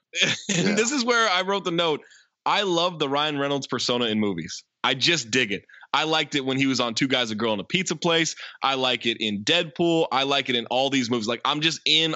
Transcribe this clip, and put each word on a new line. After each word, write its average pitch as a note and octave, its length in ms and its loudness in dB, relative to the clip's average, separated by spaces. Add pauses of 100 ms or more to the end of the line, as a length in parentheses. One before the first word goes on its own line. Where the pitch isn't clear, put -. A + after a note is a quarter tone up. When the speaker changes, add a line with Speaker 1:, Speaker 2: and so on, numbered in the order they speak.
(220)
Speaker 1:
<laughs> - 0 -
And F#3+ 460 0
Speaker 2:
Yeah. G#3 60 2
Speaker 1:
this A#3 180 0
is C4+ 120 0
where A#3 260 2
I F#3 120 2
wrote G3 220 -2
the F3+ 60 -4
note. E3 300 0 (440)
I F3 180 2
love E3+ 360 0
the D3+ 100 0
Ryan D3 300 0
Reynolds C#3 280 -2
persona A#2+ 400 -2
in G#2+ 140 0
movies. F2+ 440 -4 (180)
I B2+ 120 2
just C3+ 360 0
dig A#2+ 220 2
it. F#2 100 -6 (320)
I D3 100 2
liked D#3 300 0
it C#3 100 0
when C3 140 0
he C#3 80 2
was B2+ 140 2
on A#2 140 0
Two C#3 140 0
Guys, B2 220 0
a A2 40 -4
Girl, A2 180 0
and G2+ 80 -2
a - 40 -8
Pizza F3+ 320 -2
Place. E3 380 0 (280)
I C3+ 120 2
like B2+ 320 0
it A#2 140 0
in G#2 240 -2
Deadpool. E3 680 2
I C3+ 120 2
like C#3 260 0
it B2 60 2
in A#2 100 -4
all C3 240 0
these C3 180 0
movies. A#2 200 0
Like, A#2+ 160 -2
I'm D3 180 0
just D#3 240 -2
in D#3 300 2